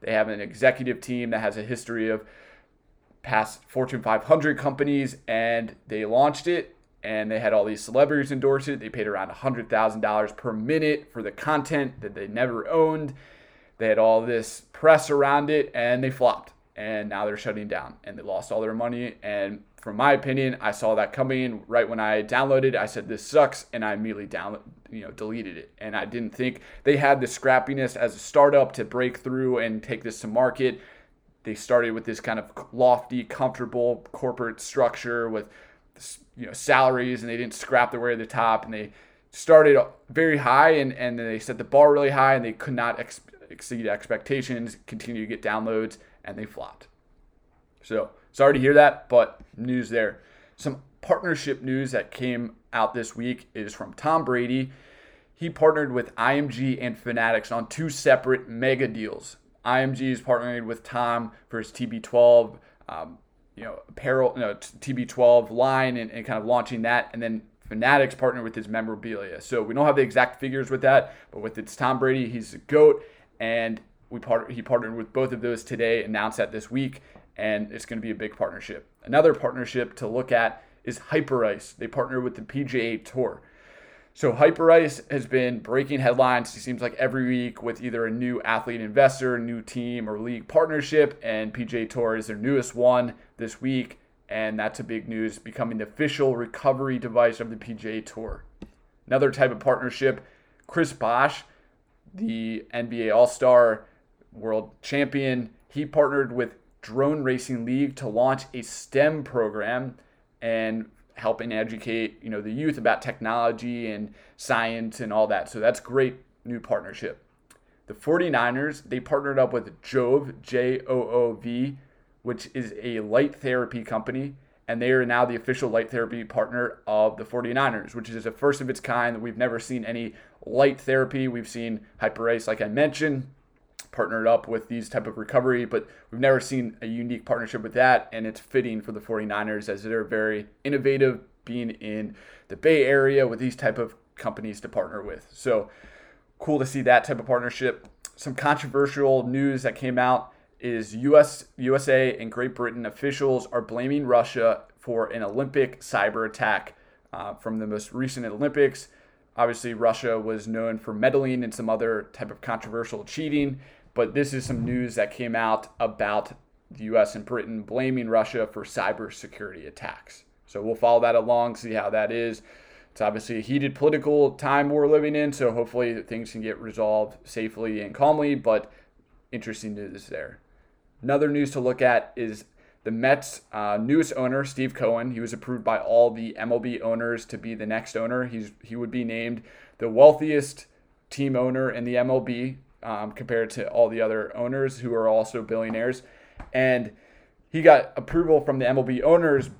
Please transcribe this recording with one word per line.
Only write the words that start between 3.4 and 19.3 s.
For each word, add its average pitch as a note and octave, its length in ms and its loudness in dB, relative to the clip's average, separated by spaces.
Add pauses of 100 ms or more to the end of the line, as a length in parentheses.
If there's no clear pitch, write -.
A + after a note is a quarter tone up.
Fortune B2+ 380 -4
five A2 240 0
hundred D3+ 320 4
companies, C#3+ 580 -2 (120)
and A2+ 480 -2 (120)
they A2 160 -4
launched C3 420 2
it, F3 300 -2 (260)
and G#2+ 300 -4
they A2 80 -2
had G#2+ 140 2
all G#2 100 6
these G#2+ 180 -4
celebrities C#3 520 0
endorse C#3 340 0
it. C3+ 140 -6
They A2 80 -10
paid A2 180 -6
around F#2+ 220 -4
a - 60 -14
hundred A#2+ 340 -4
thousand A2 320 2
dollars G#2+ 320 0
per - 180 -8
minute D3+ 600 -2
for A#2 120 -10
the G2+ 80 -6
content D3 720 -4
that G2+ 120 -10
they G2+ 140 -10
never A#2 400 -4
owned. D#3 460 0 (640)
They A2+ 100 -2
had G#2+ 100 4
all A2+ 240 6
this A#2 420 -4 (100)
press D#3 360 6
around C#3+ 400 4
it, D3 240 2
and A#2+ 300 0
they C3 80 0
flopped. A#2+ 400 2 (260)
And G#2+ 300 -6
now G2+ 180 -4
they're G#2 120 -2
shutting G#2 320 -6
down, E2+ 340 -8
and G2+ 140 -16
they D#2+ 40 -16
lost F#2 300 -6
all A2 80 -2
their A2 140 -4
money. A#2+ 500 -6
And G2+ 400 -6 (180)